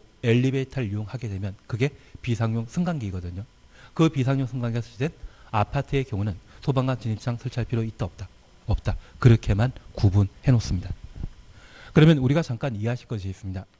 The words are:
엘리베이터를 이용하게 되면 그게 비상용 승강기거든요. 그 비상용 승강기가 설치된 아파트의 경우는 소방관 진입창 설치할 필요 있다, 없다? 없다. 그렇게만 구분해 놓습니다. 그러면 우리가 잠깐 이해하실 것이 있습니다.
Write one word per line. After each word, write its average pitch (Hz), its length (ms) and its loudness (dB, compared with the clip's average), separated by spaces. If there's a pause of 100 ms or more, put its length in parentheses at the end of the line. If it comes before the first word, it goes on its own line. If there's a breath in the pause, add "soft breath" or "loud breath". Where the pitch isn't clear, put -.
(240)
엘리베이터를 127 680 0
이용하게 107 380 -6
되면 98 260 -6 (100)
그게 123 240 0 (320 loud breath)
비상용 113 460 -2
승강기거든요. 101 760 -4 (520 loud breath)
그 160 140 6
비상용 135 360 0
승강기가 120 360 -4
설치된 - 280 -6 (420 loud breath)
아파트의 135 520 -2
경우는 104 340 -4 (240 loud breath)
소방관 131 380 0
진입창 113 380 -4
설치할 113 280 -6
필요 113 180 -2
있다, 113 220 -6
없다? - 220 -10 (380)
없다. - 320 -2 (220 loud breath)
그렇게만 117 520 6 (220)
구분해 101 580 2
놓습니다. 110 400 0 (1040 loud breath)
그러면 156 240 8
우리가 139 240 2
잠깐 127 340 -4
이해하실 113 320 -4
것이 98 220 -6
있습니다. 92 360 -10 (140)